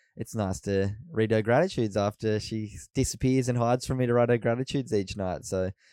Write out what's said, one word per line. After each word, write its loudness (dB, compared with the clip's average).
it's -10
nice -2
to 0
read 0
her 2
gratitudes 2
after 0
she -8
disappears 0
and 0
hides 2
from -2
me 2
to 2
write 6
her 4
gratitudes -2
each 0
night. -4
So 0